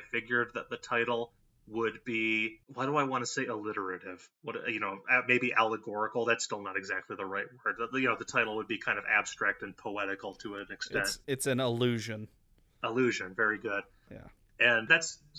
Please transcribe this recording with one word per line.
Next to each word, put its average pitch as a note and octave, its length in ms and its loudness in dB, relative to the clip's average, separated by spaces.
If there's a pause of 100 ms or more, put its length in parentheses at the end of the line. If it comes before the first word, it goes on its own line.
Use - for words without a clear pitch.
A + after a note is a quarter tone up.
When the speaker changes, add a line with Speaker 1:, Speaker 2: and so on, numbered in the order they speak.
(120)
Speaker 1:
figured A#2 440 0
that - 140 -8
the A#2+ 80 -6
title A#2 540 0 (360)
would A2 360 -2
be, A2 560 0 (140)
why B2+ 120 -4
do D3 120 2
I C#3+ 60 6
wanna B2+ 240 0
say C3 180 -2
alliterative? G2+ 840 -6 (140)
What, A#2+ 140 -6 (140)
you A2 100 -2
know, G2+ 200 -4 (100)
uh, B2+ 180 4
maybe B2 260 2
allegorical. A2 720 0
That's A2+ 180 4
still G#2 180 -4
not G2 140 -6
exactly G2 400 -4
the G2 100 -4
right G2 200 -4 (180)
word. G2 120 0 (160)
The, C3 80 0
you B2+ 80 2
know, A2+ 100 4
the - 80 -8
title A2+ 320 0
would G#2+ 100 -4
be G#2+ 120 -2
kind G#2+ 180 0
of G2+ 80 -4
abstract G#2 580 2
and G2 140 -8
poetical G2+ 580 -4
to G2+ 200 -10
an G2+ 160 -10
extent. G2+ 340 -2
Speaker 2:
It's, - 220 -2
it's C3+ 200 -2
an B2+ 120 2
allusion. A#2 680 2 (560)
Speaker 1:
Allusion, A2+ 520 2
very G#2+ 240 4
good. G2+ 240 -2 (280)
Speaker 2:
Yeah. G#2+ 160 -16 (320)
Speaker 1:
And A2+ 300 6
that's E3 300 4 (200)